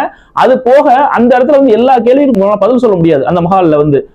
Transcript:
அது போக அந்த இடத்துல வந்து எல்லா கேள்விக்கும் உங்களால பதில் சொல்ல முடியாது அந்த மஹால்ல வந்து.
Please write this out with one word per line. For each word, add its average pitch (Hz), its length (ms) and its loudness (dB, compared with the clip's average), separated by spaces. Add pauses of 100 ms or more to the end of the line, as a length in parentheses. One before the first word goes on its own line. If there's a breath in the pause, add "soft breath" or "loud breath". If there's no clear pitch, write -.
(320 loud breath)
அது 202 260 0
போக 269 280 0 (220)
அந்த 233 260 0
இடத்துல 262 240 0
வந்து 262 200 2
எல்லா 254 180 2
கேள்விக்கும் 254 400 0
உங்களால 202 240 -2
பதில் 233 240 0
சொல்ல 208 120 0
முடியாது 165 300 0
அந்த 170 140 -2
மஹால்ல 170 360 0
வந்து. 147 240 0 (140)